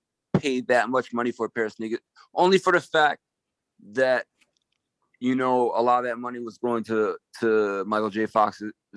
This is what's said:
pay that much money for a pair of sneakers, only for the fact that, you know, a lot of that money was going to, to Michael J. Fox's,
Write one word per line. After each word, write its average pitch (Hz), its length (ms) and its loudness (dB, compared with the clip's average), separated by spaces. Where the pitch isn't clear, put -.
pay 131 240 -2
that 117 260 2
much 127 240 -2
money 120 200 -2
for 110 140 -6
a - 40 -8
pair 117 140 -4
of 107 80 -6
sneakers, 113 280 -8
only 185 240 4
for 185 140 0
the 175 80 4
fact 156 400 0
that, 127 340 0
you 127 140 0
know, 127 400 2
a 113 80 0
lot 123 160 4
of 123 60 -4
that 120 140 -6
money 123 200 -10
was 117 200 -12
going 117 260 -2
to, 107 320 0
to 104 460 2
Michael 107 240 -2
J. 107 160 -2
Fox's, 107 460 0